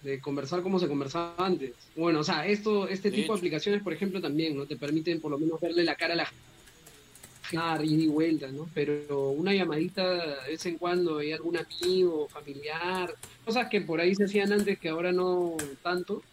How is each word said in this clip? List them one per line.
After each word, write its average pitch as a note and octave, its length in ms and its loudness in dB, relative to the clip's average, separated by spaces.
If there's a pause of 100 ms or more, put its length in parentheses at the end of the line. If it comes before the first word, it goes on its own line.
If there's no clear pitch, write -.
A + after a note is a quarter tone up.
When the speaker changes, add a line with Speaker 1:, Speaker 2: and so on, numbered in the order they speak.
Speaker 1:
De C#3 180 -4
conversar C#3+ 420 -2
como F#3+ 160 2
se F3+ 100 2
conversaba D3 500 -2
antes. D#3+ 340 0 (240)
Bueno, D#3+ 240 4
o D3+ 40 0
sea, D#3+ 220 0
esto, G#3 420 2
este G3 220 0
Speaker 2:
De F#3+ 60 -2
Speaker 1:
tipo G#3+ 160 0
de G#3 40 2
Speaker 2:
hecho. F#3 40 -2
Speaker 1:
aplicaciones, F3 420 0
por F3+ 100 -4
ejemplo, F#3+ 280 -2
también, D#3 360 0
¿no? C#3 100 -4
Te C#3+ 100 -6
permiten D#3 440 0
por D#3 100 -4
lo C#3 80 -2
menos D#3+ 220 0
verle E3+ 240 2
la D#3 120 2
cara E3+ 180 0
a - 20 0
la D#3+ 100 0
gente, - 160 -14 (1080)
ida E3 320 0
y D#3 220 4
vuelta, D#3 420 2
¿no? D3 260 -8
Pero D3 560 0
una E3 220 0
llamadita F3 920 0
de C3+ 80 -6
vez D#3+ 140 -8
en E3 120 -4
cuando, F3 400 0
hay D3 140 -2
algún E3+ 260 -2
amigo, F3 680 2
familiar, D#3 840 -6 (320)
cosas A#3 240 0
que G#3 120 2
por D#3+ 200 0
ahí F3+ 140 6
se G3+ 100 4
hacían G3+ 280 2
antes G#3 260 2
que F3 100 -4
ahora E3+ 240 0
no F3+ 440 2 (260)
tanto F3+ 400 -2 (100)